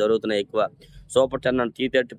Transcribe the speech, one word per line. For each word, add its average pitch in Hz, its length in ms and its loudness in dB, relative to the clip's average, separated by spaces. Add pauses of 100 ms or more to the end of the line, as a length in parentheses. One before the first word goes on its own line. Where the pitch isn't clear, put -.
జరుగుతున్నాయి 107 440 0
ఎక్కువ. 107 180 -2 (520)
సూపర్ 131 300 2
టెన్ 127 180 2
అండ్ 117 140 -4
టీ 131 180 -2
థర్టీ 127 240 0